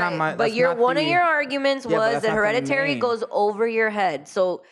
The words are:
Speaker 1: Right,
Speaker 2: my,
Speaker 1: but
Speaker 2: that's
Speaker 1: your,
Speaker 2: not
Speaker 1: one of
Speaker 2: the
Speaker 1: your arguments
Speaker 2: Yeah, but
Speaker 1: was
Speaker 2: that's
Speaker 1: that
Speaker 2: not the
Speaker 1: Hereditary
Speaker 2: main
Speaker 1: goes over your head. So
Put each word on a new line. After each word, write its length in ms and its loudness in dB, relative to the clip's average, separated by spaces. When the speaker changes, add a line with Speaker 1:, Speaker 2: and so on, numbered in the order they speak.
Speaker 1:
Right, 60 -4
Speaker 2:
my, 200 -2
Speaker 1:
but 80 0
Speaker 2:
that's 100 -2
Speaker 1:
your, 140 2
Speaker 2:
not 100 -2
Speaker 1:
one 180 2
of 60 2
Speaker 2:
the 80 0
Speaker 1:
your 100 4
arguments 640 0
Speaker 2:
Yeah, 60 -8
but 80 2
Speaker 1:
was 140 2
Speaker 2:
that's 100 -2
Speaker 1:
that 60 0
Speaker 2:
not 60 0
the 40 0
Speaker 1:
Hereditary 520 0
Speaker 2:
main 100 -2
Speaker 1:
goes 320 -2
over 340 0
your 240 0
head. 380 -2
So 440 -2